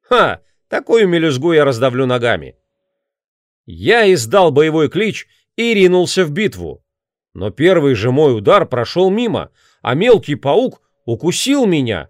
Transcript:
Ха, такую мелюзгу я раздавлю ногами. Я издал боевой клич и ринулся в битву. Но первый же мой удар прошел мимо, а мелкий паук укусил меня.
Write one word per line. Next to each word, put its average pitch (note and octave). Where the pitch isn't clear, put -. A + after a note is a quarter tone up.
Ха, D#3+
такую A3+
мелюзгу E3
я D3
раздавлю B2+
ногами. A2+
Я F#3+
издал E3
боевой D#3
клич G3
и A#3
ринулся F3+
в D3
битву. G#2+
Но F#2+
первый D3
же A2
мой C3+
удар D#3+
прошел E3+
мимо, F#3+
а A#2+
мелкий F3+
паук F3+
укусил F3
меня. B2